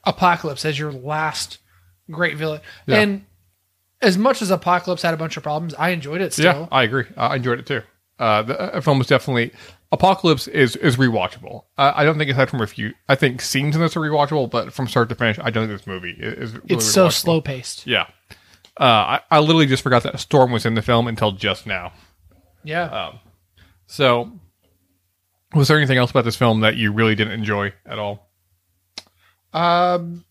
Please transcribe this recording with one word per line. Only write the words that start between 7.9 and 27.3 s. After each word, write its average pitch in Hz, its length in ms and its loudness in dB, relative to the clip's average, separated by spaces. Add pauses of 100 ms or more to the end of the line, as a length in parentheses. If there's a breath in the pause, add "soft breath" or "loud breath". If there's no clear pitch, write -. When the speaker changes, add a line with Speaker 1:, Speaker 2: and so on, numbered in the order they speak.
Speaker 2:
Uh, 110 240 2
the, 120 160 -4
uh, - 220 -4
film 143 180 2
was 127 80 2
definitely 123 460 0 (400 loud breath)
Apocalypse 180 560 2
is, 131 280 2
is 127 200 0
rewatchable. 113 680 -2 (120)
I, 143 260 2
I - 20 4
don't 156 140 4
think 147 120 -2
aside 131 180 2
from 120 140 -2
a 104 40 -2
few, 107 280 -8 (140)
I 139 60 4
think 127 280 0
scenes 147 340 -2
in 160 60 2
this 160 140 0
are 165 40 -4
rewatchable, 147 500 0
but - 220 -4
from 127 160 -4
start 120 220 2
to 120 40 -4
finish, 110 240 -2
I - 120 -4
don't 110 180 -2
think 101 100 -8
this - 80 -18
movie 90 320 -10
i-, - 60 -12
is 113 300 -8
really - 160 -18
Speaker 1:
It's 160 160 0
so 185 220 4
Speaker 2:
rewatchable. - 40 2
Speaker 1:
slow 165 300 0
paced. - 440 -10
Speaker 2:
Yeah. 107 200 0 (720 soft breath)
Uh, 143 40 4
I, 110 360 4 (100)
I 160 100 6
literally 156 260 4
just 131 160 0
forgot 123 220 2
that - 140 -8
Storm 131 320 4
was 113 140 -2
in 113 100 0
the 113 80 0
film 120 260 2
until 107 240 0
just 98 340 -4
now. 90 260 -8 (720 soft breath)
Speaker 1:
Yeah. 160 200 -6
Speaker 2:
Um, 107 340 -10 (680 soft breath)
so, 123 460 0 (1200)
was 139 140 4
there 156 80 6
anything 135 220 2
else 123 120 2
about 127 140 2
this 113 120 -2
film 113 240 2
that 110 160 2
you 107 140 0
really 110 240 2
didn't 107 200 -2